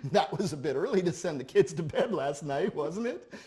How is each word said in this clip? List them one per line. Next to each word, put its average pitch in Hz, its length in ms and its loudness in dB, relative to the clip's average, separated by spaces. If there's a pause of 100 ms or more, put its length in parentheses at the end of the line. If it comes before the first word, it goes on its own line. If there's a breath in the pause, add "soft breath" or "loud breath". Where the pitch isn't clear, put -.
(120)
That 170 240 4
was 170 160 0
a 151 40 -6
bit 135 200 -2
early 190 260 2
to 175 100 2
send 156 280 -4
the 123 40 -6
kids 196 300 4
to 156 80 -4
bed 151 300 0
last 143 300 -2
night, 156 320 -2
wasn't 165 320 -4
it? 320 260 -8 (140 loud breath)